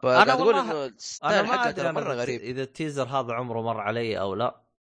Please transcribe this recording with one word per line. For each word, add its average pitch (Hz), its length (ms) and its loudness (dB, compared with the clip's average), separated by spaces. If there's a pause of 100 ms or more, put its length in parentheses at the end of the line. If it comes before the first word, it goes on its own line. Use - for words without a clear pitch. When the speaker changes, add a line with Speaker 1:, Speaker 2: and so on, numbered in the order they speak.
Speaker 1:
فقاعد 127 180 6
Speaker 2:
أنا 262 120 6
Speaker 1:
أقول 240 140 4
Speaker 2:
والله، 226 140 6
Speaker 1:
إنه 220 100 -4
Speaker 2:
أنا 143 140 -4
Speaker 1:
الستايل 160 600 -2
Speaker 2:
ما 240 80 0
Speaker 1:
حقه 240 160 0
Speaker 2:
أدري - 40 -4
Speaker 1:
ترى 180 160 -2
Speaker 2:
أنا - 20 -2
Speaker 1:
مرة 151 220 -2
Speaker 2:
إذا - 0 -
الت-، 120 80 -2
Speaker 1:
غريب. 123 200 -4
Speaker 2:
إذا 127 220 -6
التيزر 139 440 -4
هذا 123 260 -2
عمره 117 280 -4
مر 113 180 -2
علي 107 400 -2
أو 95 160 -2
لا. 117 260 -2 (240)